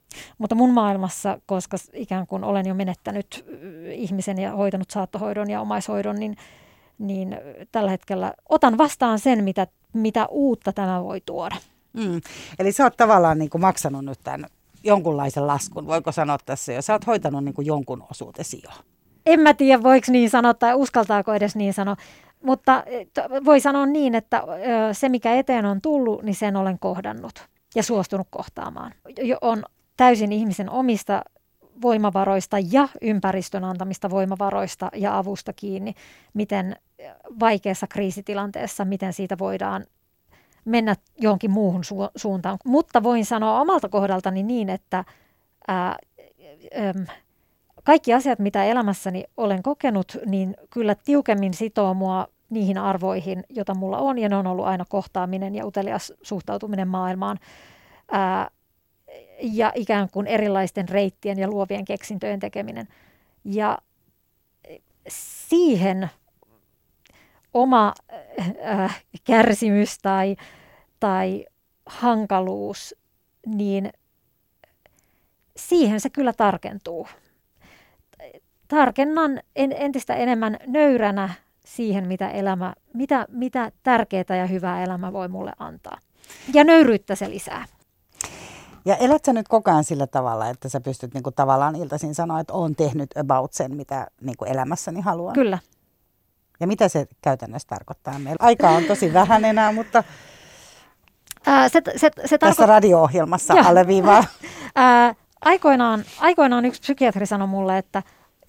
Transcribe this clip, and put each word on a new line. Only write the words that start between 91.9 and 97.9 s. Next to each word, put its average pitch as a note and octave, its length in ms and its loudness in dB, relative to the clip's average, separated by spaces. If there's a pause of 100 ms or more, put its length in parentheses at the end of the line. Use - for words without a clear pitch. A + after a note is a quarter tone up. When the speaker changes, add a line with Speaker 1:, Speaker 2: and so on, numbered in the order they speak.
Speaker 2:
sanoa, E3 240 -4
että - 140 -8
oon D#3+ 220 -2
tehnyt D3 420 -2
about C3+ 360 0
sen, C3 220 -6
mitä C3+ 320 -8 (140)
niinku B2+ 240 -8
elämässäni C#3 560 -6
haluan? F3 320 -4
Speaker 1:
Kyllä. A3 260 0 (1000)
Speaker 2:
Ja E3+ 80 -2
mitä G3+ 220 2
se C#3+ 180 -4 (140)
käytännössä B2+ 460 -4
tarkoittaa? - 520 -14